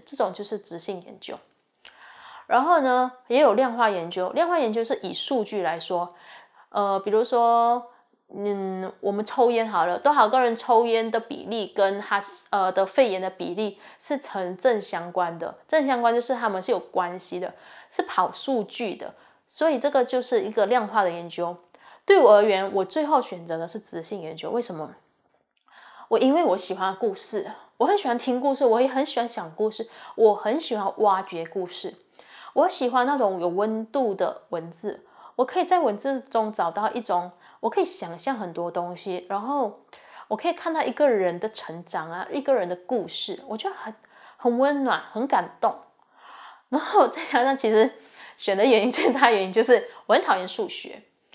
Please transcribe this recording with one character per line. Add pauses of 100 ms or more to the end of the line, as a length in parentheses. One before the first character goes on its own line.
这
种
就
是
质
性
研
究。 (1120)
然
后
呢， (160)
也
有
量
化
研
究，
量
化
研
究
是
以
数
据
来
说， (560)
呃，
比
如
说， (440)
嗯，
我
们
抽
烟
好
了，
多
少
个
人
抽
烟
的
比
例
跟
他， (280)
呃，
的
肺
炎
的
比
例 (180)
是
成
正
相
关
的， (120)
正
相
关
就
是
他
们
是
有
关
系
的， (380)
是
跑
数
据
的， (360)
所
以
这
个
就
是
一
个
量
化
的
研
究。 (480)
对
我
而
言，
我
最
后
选
择
的
是
质
性
研
究。
为
什
么？ (1160)
我，
因
为
我
喜
欢
故
事， (240)
我
很
喜
欢
听
故
事，
我
也
很
喜
欢
讲
故
事， (260)
我
很
喜
欢
挖
掘
故
事。 (600)
我
喜
欢
那
种
有
温
度
的
文
字， (300)
我
可
以
在
文
字
中
找
到
一
种， (300)
我
可
以
想
象
很
多
东
西，
然
后 (480)
我
可
以
看
到
一
个
人
的
成
长
啊，
一
个
人
的
故
事，
我
觉
得
很， (440)
很
温
暖，
很
感
动。 (920)
然
后
再
加
上
其
实 (460)
选
的
原
因，
最
大
原
因
就
是 (160)
我
很
讨
厌
数
学。 (320)